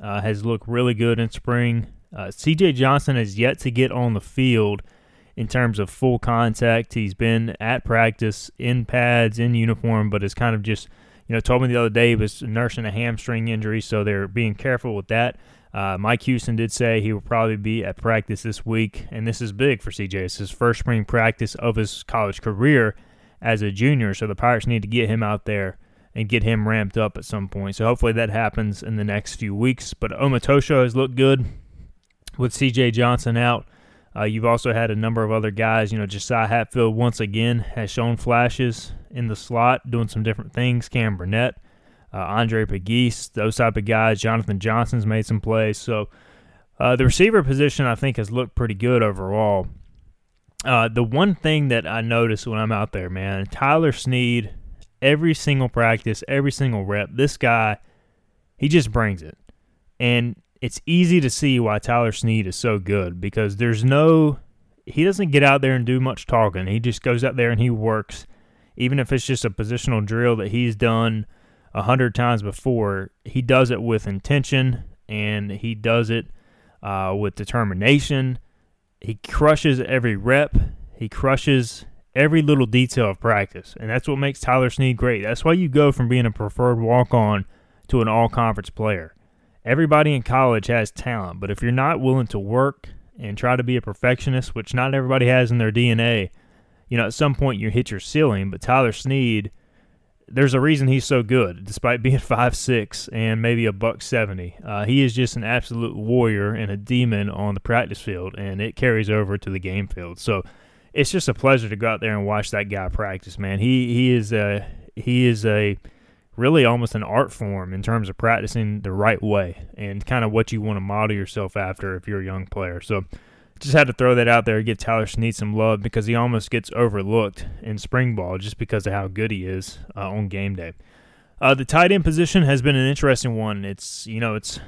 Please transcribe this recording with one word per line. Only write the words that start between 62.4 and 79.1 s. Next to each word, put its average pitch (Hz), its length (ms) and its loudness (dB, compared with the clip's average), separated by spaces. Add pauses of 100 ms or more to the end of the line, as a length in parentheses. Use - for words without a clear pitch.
is 92 80 -6
so 107 240 0
good 90 420 -2
because 101 360 -2
there's 117 260 0
no, 151 560 6 (480)
he 147 160 0
doesn't 190 260 2
get 143 140 6
out 139 180 6
there 131 140 2
and 120 100 0
do 127 140 2
much 131 260 -4
talking. 98 400 2
He 101 140 0
just 117 240 -2
goes 120 200 0
out 127 120 0
there 120 160 2
and 113 100 2
he 123 80 2
works. 110 560 -2 (500)
Even 127 220 0
if 127 140 -2
it's 131 140 0
just 127 200 -2
a 107 60 -2
positional 113 520 -2
drill 117 340 0
that 110 100 -4
he's 120 280 -2
done 113 520 0 (480)
a 101 80 -2
hundred 123 320 2
times 120 260 0
before, 101 680 -2 (120)
he 127 200 -4
does 127 260 4
it 123 140 -2
with 113 240 -2
intention 131 760 0 (240)
and 104 440 -6
he 113 240 -8
does 113 340 2
it, 117 160 -2 (560)
uh, 95 340 -4
with 101 200 -2
determination. 123 1040 0 (600)
He 104 280 -10